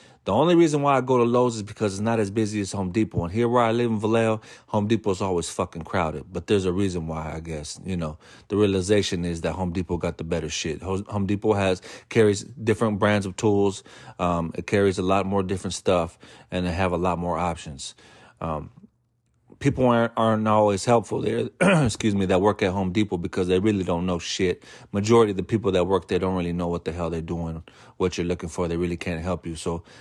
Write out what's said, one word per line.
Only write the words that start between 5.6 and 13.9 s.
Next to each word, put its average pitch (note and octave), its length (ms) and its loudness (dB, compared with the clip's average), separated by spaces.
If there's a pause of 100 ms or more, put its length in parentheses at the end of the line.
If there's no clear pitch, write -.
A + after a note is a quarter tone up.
crowded. D#2+ 480 -4
But F2 160 -8
there's G2 200 2
a F2+ 60 0
reason F2+ 340 -2
why, D#2 280 -8
I E2 60 -8
guess. D#2+ 420 -10
You F#2 140 -6
know, D#2+ 220 -6 (300)
the G2+ 100 0
realization F#2+ 680 2
is E2+ 160 -4
that D#2+ 140 -4
Home F2+ 180 -4
Depot F2 240 -2
got D#2+ 220 -4
the E2 60 -8
better D#2+ 260 -4
shit. - 320 -6
Ho-, F#2+ 260 -4
Home G2+ 180 -2
Depot G#2 280 0
has, F#2+ 260 0 (300)
carries G#2 340 4
different G#2+ 540 -2
brands G#2 260 2
of F#2+ 120 -8
tools. G2+ 460 2 (360)